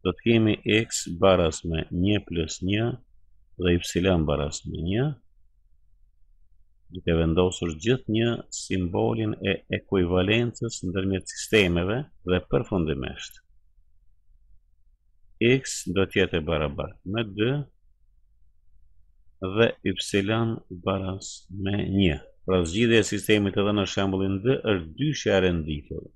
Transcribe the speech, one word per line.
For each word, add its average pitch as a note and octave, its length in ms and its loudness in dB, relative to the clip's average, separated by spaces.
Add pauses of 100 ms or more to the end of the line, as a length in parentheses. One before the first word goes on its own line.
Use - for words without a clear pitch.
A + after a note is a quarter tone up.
do F#2 80 0
të - 120 -10
kemi A2+ 300 4 (200)
x - 360 -2
baraz F2 540 2
me E2 240 -2
një G2 340 0
plus E2 400 -6
një A2 300 0 (640)
dhe F2 200 2
epsilon F2 520 2
baraz C#2+ 360 -2
me D#2 160 -8
një, G2+ 300 0 (1800)
duke F2 280 0
vendosur E2 560 2
gjithnjë A2+ 640 0 (120)
simbolin G#2+ 920 -2
e F#2+ 200 -2 (120)
ekuivalencës G2 1080 0
ndërmjet F#2+ 480 -4
sistemeve F#2+ 680 2 (220)
dhe F2+ 220 0
përfundimisht D#2 1000 -4 (2000)
x B2+ 440 2
do F#2 220 2
të G2 160 2
jetë F2 160 0
e D2+ 80 -2
barabartë D2+ 680 -2
me A#2 140 -2
dy G#2 240 0 (1900)
dhe G#2 260 2 (120)
epsilon A2 760 -2 (200)
baraz F#2+ 580 -4 (120)
me G2 380 -4
një. F#2 320 2 (240)
Pra, F#2 240 2
zgjidhja A2 380 4
e - 20 2
sistemit G2+ 540 0
edhe G2+ 160 2
në G2+ 100 2
shembullin G2 540 -2
D A#2+ 200 0
është E2+ 360 -2
dy D3 140 -2 (180)
e G2+ 140 4
renditur. D#2+ 760 -2